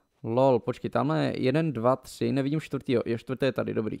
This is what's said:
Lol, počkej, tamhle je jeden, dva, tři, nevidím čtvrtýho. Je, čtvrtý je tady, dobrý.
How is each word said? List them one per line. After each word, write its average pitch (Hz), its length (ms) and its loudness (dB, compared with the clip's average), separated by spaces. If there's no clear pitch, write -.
Lol, 120 360 4
počkej, - 300 -6
tamhle 147 360 0
je 117 160 -2
jeden, 147 320 2
dva, 120 220 2
tři, - 360 -4
nevidím 139 300 0
čtvrtýho. 123 440 -2
Je, 117 120 -2
čtvrtý 131 280 -4
je 131 60 2
tady, 107 220 -2
dobrý. 107 280 -4